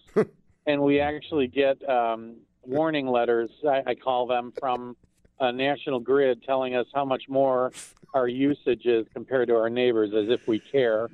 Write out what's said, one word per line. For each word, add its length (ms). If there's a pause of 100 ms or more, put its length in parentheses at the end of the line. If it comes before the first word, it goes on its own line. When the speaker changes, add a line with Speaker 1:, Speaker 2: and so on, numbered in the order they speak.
(300)
Speaker 1:
<laughs> 380
Speaker 2:
and 140
we 180
actually 480
get, 300 (120)
um, 460 (280)
warning 440
letters, 420 (180)
I, 140 (100)
I 40
call 320
them, 320
from 360 (440)
a 120
national 500
grid 420
telling 320
us 180
how 120
much 240
more 420 (420)
our 140
usage 580
is 280
compared 340
to 80
our 140
neighbors, 440
as 160
if 180
we 120
care 540